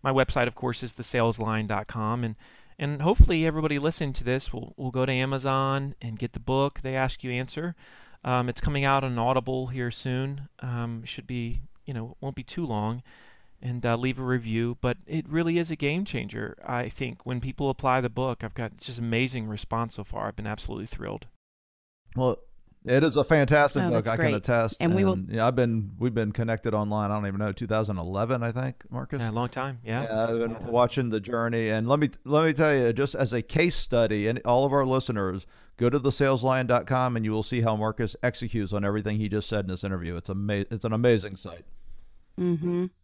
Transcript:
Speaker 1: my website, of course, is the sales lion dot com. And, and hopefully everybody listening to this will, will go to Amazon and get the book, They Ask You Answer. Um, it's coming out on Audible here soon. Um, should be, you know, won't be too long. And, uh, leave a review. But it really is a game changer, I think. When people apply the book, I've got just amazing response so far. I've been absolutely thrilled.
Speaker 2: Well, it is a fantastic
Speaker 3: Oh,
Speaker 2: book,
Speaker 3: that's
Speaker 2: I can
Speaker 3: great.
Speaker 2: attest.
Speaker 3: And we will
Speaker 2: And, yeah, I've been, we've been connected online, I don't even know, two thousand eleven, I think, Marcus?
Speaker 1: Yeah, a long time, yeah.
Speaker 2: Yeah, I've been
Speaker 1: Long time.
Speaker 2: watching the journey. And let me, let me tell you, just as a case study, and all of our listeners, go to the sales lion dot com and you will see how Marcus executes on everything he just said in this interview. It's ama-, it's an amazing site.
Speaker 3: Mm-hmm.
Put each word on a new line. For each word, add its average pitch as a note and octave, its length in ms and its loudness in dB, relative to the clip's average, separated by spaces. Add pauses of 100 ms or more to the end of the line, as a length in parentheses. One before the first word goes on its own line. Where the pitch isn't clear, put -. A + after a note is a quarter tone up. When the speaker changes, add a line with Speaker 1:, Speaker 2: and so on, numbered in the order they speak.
Speaker 1:
my C#3 80 2
website, C3 360 2
of A#2+ 80 -6
course, B2 280 -4
is A#2+ 100 -8
the A#2+ 100 -10
sales A#2 340 2
lion A2 300 -2
dot G#2 200 -4
com. A#2 360 -2
And, A2 120 -4 (420)
and D3 240 -4
hopefully E3 440 8
everybody D#3 320 0
listening D3 360 -2
to A#2+ 100 -4
this B2+ 300 -2
will, C3+ 240 -8
will C3 140 -4
go B2+ 140 0
to C3+ 60 -2
Amazon C3+ 880 0
and A2 160 -8
get - 160 -6
the - 60 -8
book, C3+ 420 0
They C3 140 -4
Ask C3 280 -2
You B2+ 80 -4
Answer. C3 440 -4 (480)
Um, B2 260 0
it's - 100 -4
coming C#3+ 240 0
out C#3 200 4
on B2 140 -2
Audible C3 500 0
here B2 240 -4
soon. C3+ 580 -4 (100)
Um, A#2+ 460 -6
should - 220 -12
be, A#2+ 340 -2 (240)
you C#3+ 80 -8
know, A#2 260 -8
won't C3+ 160 -8
be B2 80 -10
too - 220 -6
long. A2+ 380 -2 (580)
And, B2 240 -6
uh, A#2 120 2
leave C3 220 -2
a C3 40 -4
review. A#2+ 580 0
But B2 160 0 (100)
it D#3 220 -4
really E3+ 280 2
is E3 140 -2
a D#3+ 40 -4
game D#3 300 -2
changer, A2 600 -6
I B2 240 -2
think. B2 360 -8
When B2+ 140 -4
people C3+ 300 -2
apply C3 320 2
the B2 80 0
book, B2 340 -4
I've A2 100 -8
got A2+ 240 -8
just A#2+ 220 -10
amazing A#2 480 -2
response A2+ 480 -4
so G#2 80 -10
far. G#2+ 240 -6
I've G#2+ 80 -8
been G#2+ 120 -8
absolutely G#2+ 400 -8
thrilled. - 400 -8 (880)
Speaker 2:
Well, B2+ 240 2 (460)
it C3 180 6
is D3 140 4
a C#3+ 80 4
fantastic C#3+ 580 6
Speaker 3:
Oh, - 60 2
Speaker 2:
book, A2 160 2
Speaker 3:
that's A2+ 80 0
Speaker 2:
I - 20 0
can D#3+ 160 2
Speaker 3:
great. - 40 2
Speaker 2:
attest. A#2 440 2
Speaker 3:
And E3+ 160 2
we F#3+ 80 4
will F#3+ 100 4
Speaker 2:
And, F#2+ 160 -4
yeah, A2+ 160 2
I've B2 100 4
been, A2+ 440 2
we've A#2+ 140 0
been G#2+ 180 0
connected A2+ 420 -2
online, G#2 380 0
I G#2 40 0
don't G#2 120 -2
even G2 120 -4
know, G#2 120 0
two A#2 160 -6
thousand G#2+ 300 0
eleven, G2+ 440 -2
I A#2 120 -2
think, B2+ 360 -6
Marcus? C3 300 -8
Speaker 1:
Yeah, A2+ 100 -2
a G#2+ 40 -6
long A#2+ 160 -2
time, C3 340 -6
yeah. A#2 200 -4
Speaker 2:
Yeah, A2 200 -2
I've A#2 160 0
been A#2 140 -2
Speaker 1:
Long A2+ 80 -10
time. A#2+ 100 -6
Speaker 2:
watching A#2+ 380 4
the A2 100 0
journey. A#2 500 0
And A2 200 2
let C#3+ 100 6
me, D3 100 4 (140)
let D3+ 220 4
me D#3+ 80 4
tell D3+ 200 4
you, A#2+ 200 4
just C3+ 220 0
as B2 180 0
a A#2+ 80 0
case E3+ 340 2
study, A2 520 2
and A#2 180 0
all B2 200 4
of C#3 60 2
our C3+ 140 4
listeners, G#2 600 0 (300)
go A#2+ 140 4
to C#3 100 2
the C3 120 2
sales C3+ 320 4
lion C3 240 2
dot B2 200 4
com B2+ 300 2
and A2 80 -2
you G#2+ 60 0
will G#2+ 120 0
see B2 180 -2
how A2+ 140 4
Marcus A2 480 -2
executes A2+ 480 -2
on G2+ 140 -2
everything G#2 320 0
he G#2+ 120 0
just G#2 200 -2
said G#2 160 -2
in F#2 60 -4
this F2+ 120 -6
interview. F2 320 -4
It's E2+ 140 -10
ama-, G2+ 420 -2
it's A2+ 140 -6
an A2 80 0
amazing A2 420 4
site. F2 300 -14 (760)
Speaker 3:
Mm-hmm. F3 460 0 (180)